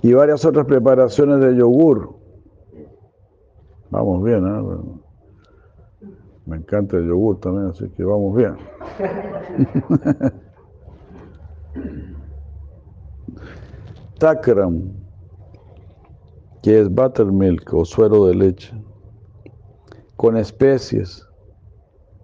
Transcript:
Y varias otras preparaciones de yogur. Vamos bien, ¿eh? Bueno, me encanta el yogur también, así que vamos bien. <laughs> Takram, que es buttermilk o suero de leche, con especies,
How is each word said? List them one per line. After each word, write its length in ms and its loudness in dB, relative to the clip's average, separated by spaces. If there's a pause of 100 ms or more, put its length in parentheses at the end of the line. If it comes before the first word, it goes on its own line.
Y 120 4
varias 300 4
otras 220 2
preparaciones 720 2
de 160 4
yogur. 580 4 (1800)
Vamos 340 -4
bien, 220 0
¿eh? 140 -4
Bueno, 400 -12 (1500)
me 100 -12
encanta 400 -4
el 120 0
yogur 320 0
también, 260 -4
así 240 -10
que 140 -10
vamos 300 -2
bien. 220 0 (420)
<laughs> 1400 -6 (3750)
Takram, 840 0 (1600)
que 180 6
es 80 2
buttermilk 840 0
o 100 2
suero 420 4
de 100 4
leche, 360 0 (1400)
con 200 2
especies, 880 -2 (960)